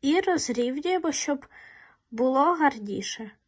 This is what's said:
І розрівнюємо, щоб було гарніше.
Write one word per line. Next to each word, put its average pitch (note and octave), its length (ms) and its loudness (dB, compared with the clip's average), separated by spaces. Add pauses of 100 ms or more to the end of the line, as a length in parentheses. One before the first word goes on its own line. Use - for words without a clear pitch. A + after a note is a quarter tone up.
І D4 200 4
розрівнюємо, D#4 880 0
щоб C#4+ 340 -4 (640)
було C4 420 2
гарніше. G#3 800 -2 (160)